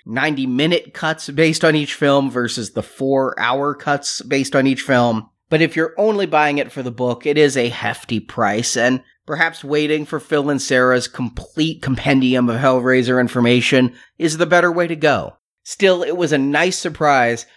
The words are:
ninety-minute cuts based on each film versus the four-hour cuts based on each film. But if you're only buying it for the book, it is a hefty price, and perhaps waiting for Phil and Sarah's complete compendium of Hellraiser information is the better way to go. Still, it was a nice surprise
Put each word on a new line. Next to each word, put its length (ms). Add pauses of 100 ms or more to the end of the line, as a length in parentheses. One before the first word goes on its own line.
ninety-minute 880
cuts 360
based 340
on 120
each 180
film 360
versus 420
the 120
four-hour 920
cuts 460
based 340
on 120
each 140
film. 480 (200)
But 120
if 140
you're 220
only 280
buying 320
it 140
for 120
the 80
book, 340
it 120
is 180
a 140
hefty 500
price, 560
and 260 (260)
perhaps 360
waiting 420
for 140
Phil 300
and 120
Sarah's 460
complete 720
compendium 680
of 100
Hellraiser 600
information 760 (240)
is 200
the 80
better 260
way 160
to 80
go. 420 (260)
Still, 380
it 160
was 140
a 60
nice 400
surprise 680 (120)